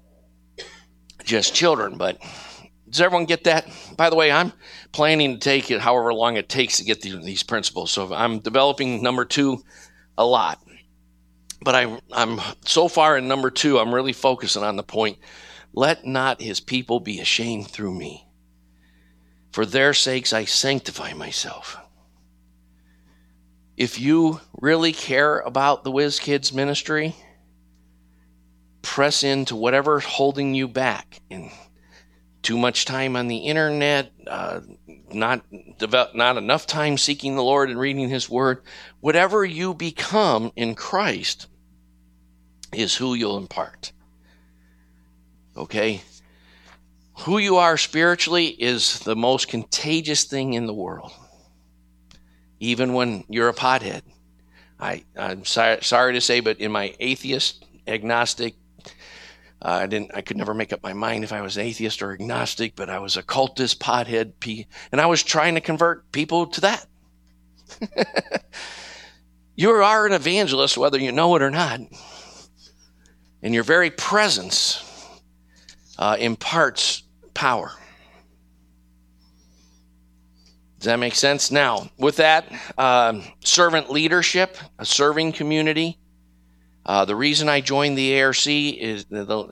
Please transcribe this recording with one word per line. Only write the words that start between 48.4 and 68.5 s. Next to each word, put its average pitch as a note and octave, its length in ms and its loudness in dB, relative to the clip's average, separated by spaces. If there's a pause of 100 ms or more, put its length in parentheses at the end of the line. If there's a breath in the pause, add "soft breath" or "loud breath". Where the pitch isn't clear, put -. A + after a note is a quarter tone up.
is A#2+ 520 -2
the A2 160 -4
most B2 320 0
contagious D3+ 760 -2
thing C3+ 280 -4
in A#2 140 -2
the G#2+ 80 -6
world, F2 380 -10 (1500 soft breath)
even A#2+ 320 0
when A#2+ 360 -2
you're A#2 200 0
a A#2 60 2
pothead. A2 480 0 (760 soft breath)
I, F#2+ 260 -8 (120)
I'm F#2+ 280 -8
si-, A2+ 360 2
sorry B2 320 4
to B2 80 -2
say, A#2+ 200 2
but A2 200 0
in G#2+ 120 -4
my G2+ 280 -4
atheist, C3 640 -4 (220)
agnostic, A#2 720 -2 (1080 loud breath)
uh, F2 180 0
I F#2+ 40 -2
didn't, G#2 280 -6
I G2+ 60 -8
could G#2 160 -8
never G#2 160 -4
make G#2+ 220 -6
up - 80 -10
my G3 100 -8
mind A2 320 -4
if G#2+ 80 -10
I G#2 80 -6
was G2 160 -8
atheist A2 460 -6
or G2+ 100 -6
agnostic, A#2 640 -6
but G2 140 -10
I - 80 -8
was G2 180 -4
a F#2 60 -8
cultist, C3 560 -2
pothead, A#2 600 -2
pe-, A2 280 -10 (260 loud breath)
and C3 80 2
I D#3+ 60 4
was E3+ 160 2
trying D#3+ 320 2
to D#3+ 80 -2
convert E3 500 0
people D#3+ 360 0
to E3+ 120 -8
that. G#3 260 0 (920)
<laughs> - 640 -4 (1120 loud breath)